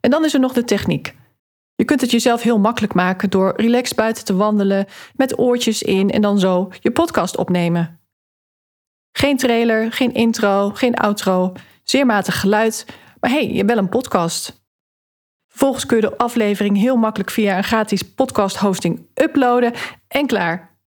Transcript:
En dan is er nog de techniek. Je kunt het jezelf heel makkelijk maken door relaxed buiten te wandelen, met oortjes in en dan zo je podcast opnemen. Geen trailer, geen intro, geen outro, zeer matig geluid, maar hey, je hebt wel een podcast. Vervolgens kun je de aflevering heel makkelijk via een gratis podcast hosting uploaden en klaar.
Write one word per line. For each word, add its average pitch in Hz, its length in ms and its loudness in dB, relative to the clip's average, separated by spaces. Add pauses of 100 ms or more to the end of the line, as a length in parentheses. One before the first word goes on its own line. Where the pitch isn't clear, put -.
En 240 100 0
dan 311 140 2
is 302 100 0
er 277 60 4
nog 254 120 0
de 240 120 0
techniek. - 500 -2 (600)
Je 233 100 -2
kunt 294 160 2
het 240 100 0
jezelf 233 320 2
heel 226 160 2
makkelijk 214 360 0
maken 185 360 0
door 190 260 2
relaxed 240 400 0
buiten 220 280 -2
te 202 100 -2
wandelen, 196 520 0 (280)
met 262 240 -2
oortjes 240 440 0
in 196 280 2
en 214 120 0
dan 202 160 2
zo 185 320 2 (100)
je 233 100 -2
podcast 240 460 0
opnemen. 170 640 -2 (1120)
Geen 285 240 0
trailer, 233 560 0
geen 247 220 -2
intro, 202 560 0
geen 240 240 -2
outro, 185 580 0 (300)
zeer 269 240 0
matig 202 340 0
geluid, 214 460 0 (340)
maar - 100 0
hey, 269 180 0
je - 80 -4
hebt 202 120 0
wel 233 100 2
een 190 100 0
podcast. - 760 -4 (840)
Vervolgens - 380 0
kun 233 100 2
je 220 60 2
de 214 140 -2
aflevering 208 600 0
heel 247 200 2
makkelijk 214 340 -2
via 202 260 0
een 196 80 -2
gratis 214 380 0
podcast 214 540 -2
hosting 185 580 -2
uploaden 247 580 2 (360)
en 277 180 0
klaar. 180 600 -4